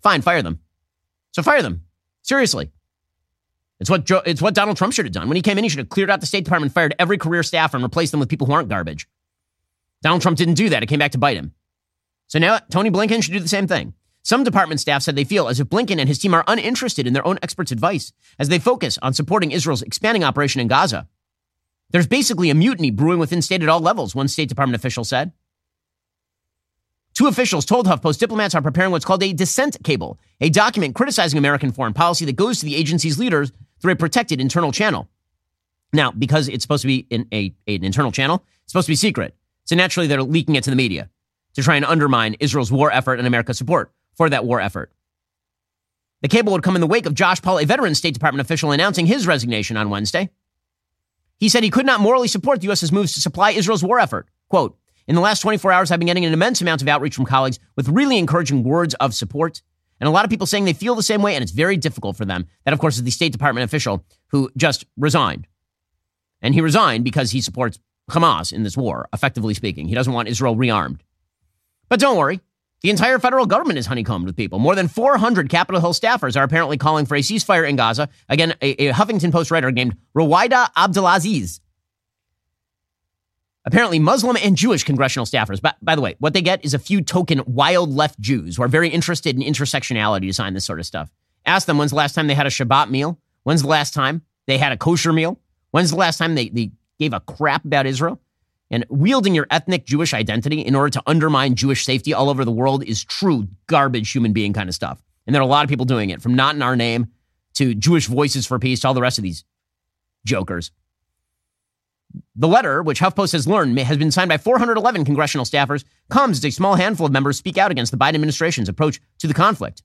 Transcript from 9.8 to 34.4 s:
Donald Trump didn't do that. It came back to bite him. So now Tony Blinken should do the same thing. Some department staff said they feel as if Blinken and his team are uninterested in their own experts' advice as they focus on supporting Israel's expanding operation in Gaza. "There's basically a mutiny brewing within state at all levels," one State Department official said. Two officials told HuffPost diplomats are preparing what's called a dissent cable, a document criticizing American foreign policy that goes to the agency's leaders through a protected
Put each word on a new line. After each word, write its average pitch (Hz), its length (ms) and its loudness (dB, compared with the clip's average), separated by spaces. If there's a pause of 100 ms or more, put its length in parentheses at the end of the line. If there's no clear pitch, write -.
Donald 165 200 2
Trump 170 160 2
didn't 170 180 2
do 202 140 2
that. 123 140 0
It 113 40 -6
came 147 120 0
back 147 120 2
to 135 60 -6
bite 123 200 0
him. 76 160 -12 (760)
So 156 120 -2
now 202 200 4 (120)
Tony 202 180 2
Blinken 208 320 0
should 160 120 -4
do 202 60 -2
the 170 80 -6
same 196 200 -2
thing. 160 260 -4 (300)
Some 254 220 2
department 165 340 0
staff 143 220 0
said 143 160 -2
they 143 80 0
feel 165 240 0
as 123 100 -2
if 143 80 0
Blinken 202 320 -2
and 135 80 0
his 139 120 0
team 196 140 2
are 165 140 4
uninterested 208 580 -2
in 123 80 0
their 139 140 0
own 185 140 0
experts' - 320 -6
advice 147 400 -2 (260)
as 147 80 0
they 170 120 2
focus 214 420 0
on 131 120 -2
supporting 160 380 0
Israel's 147 300 -2
expanding 220 420 -2
operation 135 380 0
in 117 80 0
Gaza. 131 400 0 (800)
"There's 175 180 2
basically 190 420 2
a 143 60 4
mutiny 170 340 2
brewing 151 300 0
within 165 220 -2
state 180 220 -2
at 151 60 0
all 165 120 4
levels," 165 340 -2
one 135 140 -2
State 147 180 -4
Department 127 320 0
official 123 240 -6
said. 131 300 -4 (1800)
Two 285 140 4
officials 214 380 0
told 240 200 2
HuffPost 156 320 0
diplomats 214 380 -2
are 156 60 2
preparing 156 300 0
what's 165 140 -2
called 190 160 2
a 196 120 0
dissent 254 500 -2
cable, 87 360 -4 (220)
a 156 80 4
document 180 460 2
criticizing 190 420 0
American 143 340 2
foreign 113 220 -4
policy 170 320 0
that 135 100 -4
goes 208 240 0
to 160 60 -8
the 147 100 -4
agency's 156 440 0
leaders 160 320 0 (280)
through 185 120 0
a 175 60 2
protected 165 440 -2